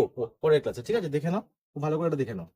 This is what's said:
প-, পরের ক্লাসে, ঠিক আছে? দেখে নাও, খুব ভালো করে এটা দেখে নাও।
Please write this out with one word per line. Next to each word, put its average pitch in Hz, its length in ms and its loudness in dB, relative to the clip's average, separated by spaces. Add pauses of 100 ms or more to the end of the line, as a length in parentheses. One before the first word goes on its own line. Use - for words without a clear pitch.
প-, - 320 -6
পরের 151 240 4
ক্লাসে, 117 200 -6
ঠিক 214 140 0
আছে? 185 120 -2
দেখে 147 220 -2
নাও, 202 120 -2 (340)
খুব 151 60 -8
ভালো 151 140 0
করে 165 120 0
এটা 156 140 -2
দেখে 117 120 -4
নাও। 85 220 -10